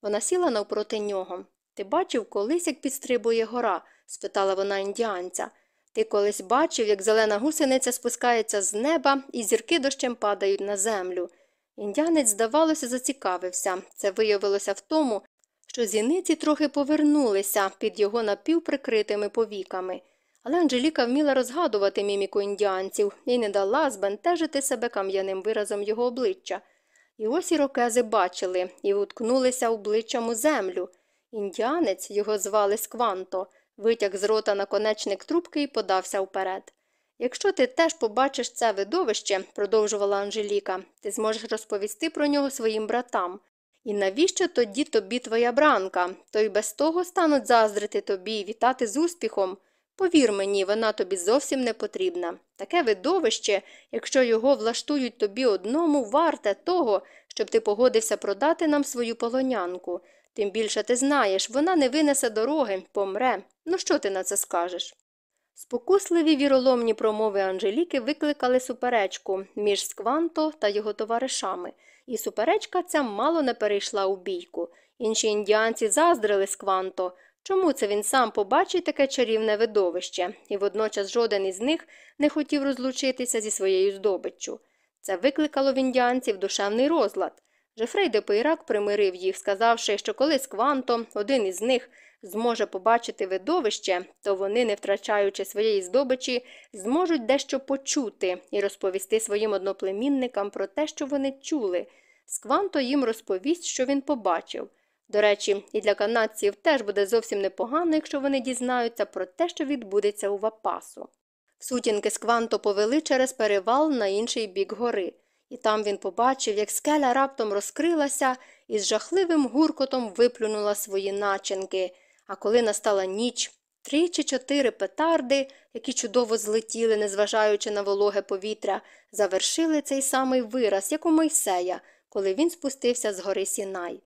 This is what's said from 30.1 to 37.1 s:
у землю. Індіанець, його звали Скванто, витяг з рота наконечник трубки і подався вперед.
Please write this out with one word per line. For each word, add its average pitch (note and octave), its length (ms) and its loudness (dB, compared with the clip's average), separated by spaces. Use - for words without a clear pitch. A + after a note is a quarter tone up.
у A#3 80 -2
землю. G3+ 540 0
Індіанець, A3 800 -2
його G#3 260 0
звали G3+ 400 2
Скванто, G3 680 -4
витяг G#3 380 0
з G3 80 -4
рота G#3+ 320 2
наконечник G3+ 680 -2
трубки D#4+ 360 -2
і C#4+ 60 -2
подався G3 540 -2
вперед. F#3+ 520 -6